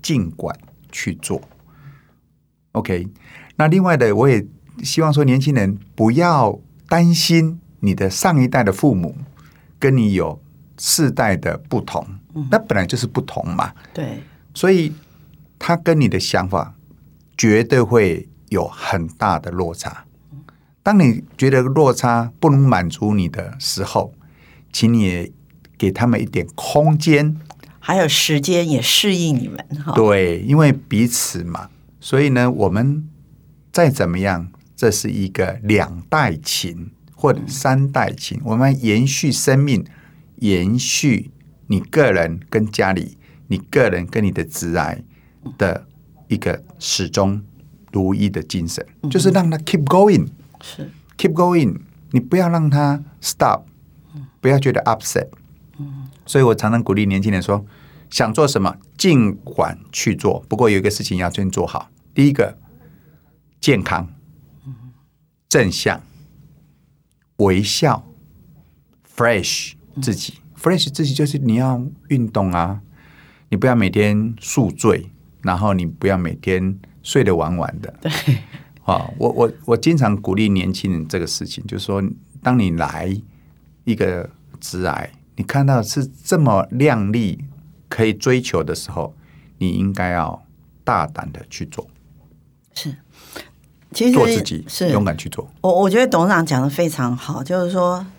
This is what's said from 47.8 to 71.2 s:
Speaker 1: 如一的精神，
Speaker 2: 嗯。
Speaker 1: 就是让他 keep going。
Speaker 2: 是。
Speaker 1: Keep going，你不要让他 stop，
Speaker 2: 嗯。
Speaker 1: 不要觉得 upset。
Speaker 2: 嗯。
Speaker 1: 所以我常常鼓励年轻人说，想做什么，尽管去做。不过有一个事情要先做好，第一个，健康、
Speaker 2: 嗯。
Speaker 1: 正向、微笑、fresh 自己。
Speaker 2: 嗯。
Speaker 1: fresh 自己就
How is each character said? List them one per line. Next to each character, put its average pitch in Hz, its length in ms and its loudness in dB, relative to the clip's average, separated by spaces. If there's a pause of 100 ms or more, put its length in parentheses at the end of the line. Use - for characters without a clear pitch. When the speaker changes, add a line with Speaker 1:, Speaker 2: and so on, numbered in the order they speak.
Speaker 1:
如 95 200 0
一 101 160 0
的 87 140 -6
精 85 240 -6
神， - 180 -8 (160)
Speaker 2:
嗯。 147 80 -6
Speaker 1:
就 156 80 0
是 - 120 4
让 175 200 2
他 160 100 -2
keep 151 260 -2
going。 175 420 4 (340)
Speaker 2:
是。 - 300 -16 (260)
Speaker 1:
Keep 170 160 0
going， 170 440 2 (340)
你 127 80 2
不 - 160 -2
要 180 140 2
让 160 200 2
他 143 320 2 (200)
stop， - 400 0 (520)
Speaker 2:
嗯。 - 140 -16 (140)
Speaker 1:
不 131 80 4
要 139 100 6
觉 135 140 2
得 - 100 0
upset。 - 460 -2 (480)
Speaker 2:
嗯。 139 320 -14 (160)
Speaker 1:
所 139 160 2
以 - 20 8
我 113 100 6
常 107 160 0
常 113 140 2
鼓 98 100 0
励 104 120 2
年 98 160 2
轻 107 100 0
人 92 100 0
说， 101 240 -2 (440)
想 110 240 -2
做 151 120 4
什 - 160 0
么， 85 140 0 (220)
尽 120 380 2
管 - 440 -4 (140)
去 - 200 -2
做。 92 360 -2
不 110 80 -4
过 117 120 4
有 98 80 2
一 95 40 2
个 101 80 0
事 104 120 -6
情 92 160 -4
要 90 120 -2
先 95 200 -4
做 90 160 -2
好， - 240 -10 (240)
第 139 140 4
一 139 60 2
个， 104 240 -2 (1040)
健 117 200 2
康、 87 320 -6 (520)
Speaker 2:
嗯。 135 80 -16 (720)
Speaker 1:
正 110 240 2
向、 - 300 -2 (1400)
微 98 260 2
笑、 117 420 0 (1080)
fresh 117 580 0 (280)
自 120 120 -2
己。 - 240 -8
Speaker 2:
嗯。 - 220 -20
Speaker 1:
fresh 165 320 0
自 160 140 -2
己 135 80 -2
就 147 120 0